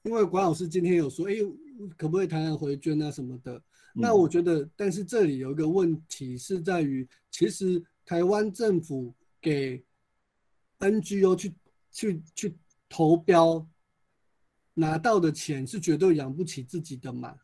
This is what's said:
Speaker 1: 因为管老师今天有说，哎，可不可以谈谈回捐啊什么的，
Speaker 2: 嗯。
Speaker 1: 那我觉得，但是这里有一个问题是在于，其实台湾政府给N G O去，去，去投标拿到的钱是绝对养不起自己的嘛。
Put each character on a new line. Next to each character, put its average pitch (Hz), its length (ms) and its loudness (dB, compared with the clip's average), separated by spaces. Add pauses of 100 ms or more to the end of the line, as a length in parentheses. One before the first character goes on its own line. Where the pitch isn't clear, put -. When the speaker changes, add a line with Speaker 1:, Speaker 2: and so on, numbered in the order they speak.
Speaker 1:
因 220 80 -6
为 226 140 2
管 185 200 2
老 170 80 2
师 175 140 -4
今 170 160 -2
天 180 140 4
有 156 120 2
说， 165 200 -6
哎， 196 60 -2 (640)
可 156 100 -6
不 160 100 0
可 196 60 0
以 175 60 -2
谈 156 160 -2
谈 156 120 -2
回 143 200 -4
捐 151 260 -2
啊 151 80 -4
什 143 140 -10
么 127 140 -12
的， 123 160 -12
Speaker 2:
嗯。 123 80 -18 (320)
Speaker 1:
那 233 200 2
我 180 140 8
觉 170 120 2
得， 165 360 0
但 202 160 -2
是 196 120 -6
这 220 200 2
里 143 140 0
有 131 120 -6
一 147 40 -4
个 156 140 0
问 170 380 2
题 127 320 -10
是 185 220 -6
在 175 200 -2
于， 135 280 -2 (200)
其 - 200 0
实 185 340 -2 (220)
台 170 180 0
湾 208 300 2
政 202 280 0
府 131 320 -8 (280)
给 139 420 -2 (960)
N 202 240 2
G 196 220 2
O 185 100 6
去， 180 180 -4 (380)
去， 180 320 -4 (140)
去 202 200 -8 (320)
投 160 280 4
标 165 500 4 (1080)
拿 160 220 0
到 208 220 2
的 165 140 2
钱 135 340 -6
是 202 140 -8
绝 160 160 2
对 180 180 4
养 135 180 -2
不 170 120 -6
起 143 180 -10
自 160 180 -8
己 143 160 -12
的 127 160 -12
嘛。 123 320 -12